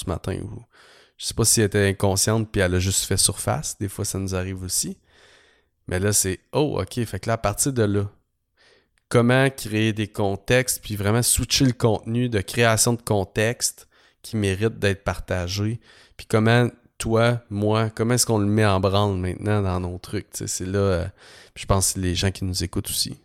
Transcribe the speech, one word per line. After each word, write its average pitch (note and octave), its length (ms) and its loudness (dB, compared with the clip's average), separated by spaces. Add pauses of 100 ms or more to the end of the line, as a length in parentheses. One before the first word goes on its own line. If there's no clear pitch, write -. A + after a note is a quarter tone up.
ce - 40 -4
matin F#2 320 -4
où, G#2 220 -12 (540)
je - 80 -12
sais - 80 -6
pas A#2 120 0
si - 160 4
elle G#2 60 4
était G2+ 200 2
inconsciente, G2+ 640 0
puis G2 100 0
elle F2+ 140 2
a F#2 40 2
juste F#2 260 0
fait G2 120 -2
surface, - 600 -2
des G2+ 100 -6
fois, G2+ 160 -8
ça - 140 -6
nous F#2+ 160 -4
arrive F#2 280 -6
aussi, D#3 340 -4 (920)
mais F2+ 120 -2
là, G#2 140 2
c'est, F#2+ 260 0 (140)
oh, B2+ 280 0
OK, A2+ 240 -6
fait G2 140 -8
que - 80 -10
là, A2+ 60 0
à A2+ 40 0
partir G#2 360 -2
de A#2 100 2
là, G2+ 260 0 (1000)
comment B2+ 400 4
créer A2 440 -2
des G#2 140 -4
contextes, A2+ 720 0
puis G#2 140 -8
vraiment G#2+ 280 2
switcher - 420 2
le B2 80 4
contenu A#2 560 0
de G#2+ 100 0
création A#2 540 2
de A2+ 80 -4
contexte A2 880 -2 (340)
qui - 160 -8
mérite G#2 420 0
d'être G2+ 240 0
partagé, F#2+ 760 -4 (380)
puis - 100 -18
comment, A#2 400 4 (300)
toi, A#2 440 2 (100)
moi, G#2+ 400 0
comment A#2 240 0
est-ce A#2+ 100 2
qu'on A2+ 140 2
le G2+ 80 2
met G#2+ 180 4
en F#2+ 140 4
branle G2 380 2
maintenant G2+ 440 -2
dans F2+ 200 -2
nos F2+ 180 -6
trucs, - 320 -10
tu - 80 -12
sais, G#2 80 -8
c'est - 180 -6
là, G2 140 -2
euh, F#2 260 2 (480)
puis - 100 -14
je - 40 -12
pense G2 260 2
que G2 60 -6
les F2+ 160 0
gens F#2+ 160 0
qui - 140 -8
nous F2+ 180 -4
écoutent G2 260 -4
aussi, - 360 -6